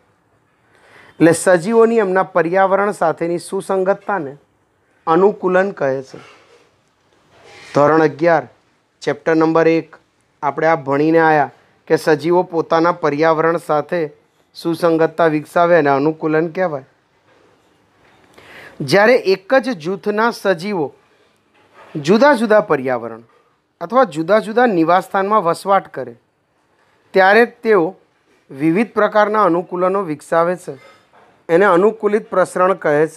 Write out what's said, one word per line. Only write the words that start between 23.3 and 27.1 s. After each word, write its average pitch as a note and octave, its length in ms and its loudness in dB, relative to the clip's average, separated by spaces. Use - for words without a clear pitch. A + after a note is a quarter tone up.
અથવા A3+ 240 0
જુદા E3 300 0
જુદા A3+ 220 0
નિવાસસ્થાનમાં F#3 800 0
વસવાટ F#3 480 -2
કરે A#2+ 200 -12